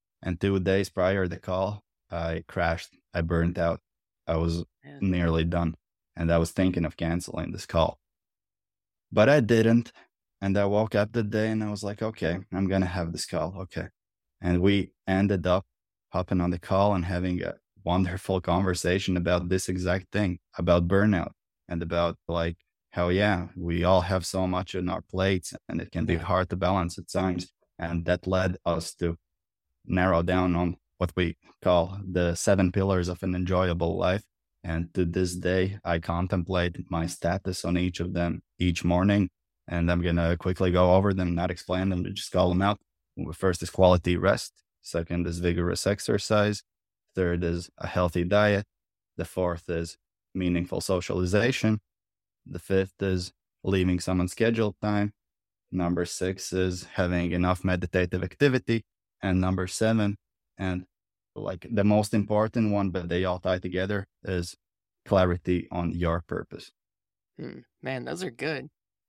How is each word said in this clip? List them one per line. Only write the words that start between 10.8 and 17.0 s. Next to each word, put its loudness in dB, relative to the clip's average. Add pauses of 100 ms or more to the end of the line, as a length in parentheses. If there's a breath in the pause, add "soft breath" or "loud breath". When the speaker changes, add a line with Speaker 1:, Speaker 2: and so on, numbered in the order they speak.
Speaker 1:
up 2
the 0
day 0
and -2
I -6
was -8
like, -8
"Okay, -4 (120)
I'm 0
gonna 2
have -4
this -8
call." -4
Okay. -8 (540)
And 2
we 2 (160)
ended 2
up 2 (460)
hopping 0
on 0
the -4
call 2
and -2